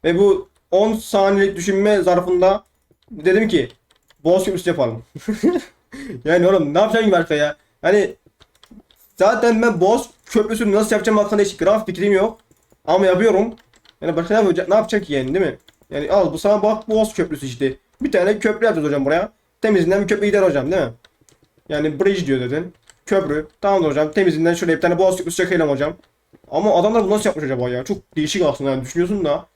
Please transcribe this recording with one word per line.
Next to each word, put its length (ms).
Ve 140
bu 300
on 240
saniyelik 640
düşünme 460
zarfında 640
dedim 380
ki, 200
Boğaz 200
Köprüsü 260
yapalım. 340
<laughs> 60
Yani 240
oğlum, 260
ne 40
yapacağım 280
ki 60
başka 220
ya? 220
Hani 340
zaten 460
ben 180
Boğaz 300
Köprüsü'nü 460
nasıl 200
yapacağım 260
hakkında 240
hiç 140
gram 280
fikrim 280
yok. 260
Ama 220
yapıyorum. 480
Yani 160
başka 180
ne 60
yapacak, 280
ne 60
yapacak 300
ki 80
yani, 220
değil 120
mi? 120
Yani 220
al, 200
bu 60
sana 240
bak, 260
Boğaz 260
Köprüsü 320
işte. 280
Bir 100
tane 260
köprü 260
yapacağız 240
hocam 160
buraya. 280
Temizinden 400
bir 60
köprü 180
gider 160
hocam, 300
değil 100
mi? 100
Yani 320
bridge 260
diyor 140
zaten. 240
Köprü. 400
Tamamdır 280
hocam. 240
Temizinden 420
şuraya 220
bir 40
tane 180
Boğaz 180
Köprüsü 200
çekelim 320
hocam. 280
Ama 240
adamlar 300
bunu 60
nasıl 140
yapmış 200
acaba 240
ya? 160
Çok 320
değişik 260
aslında 280
yani 120
düşünüyorsun 420
da. 320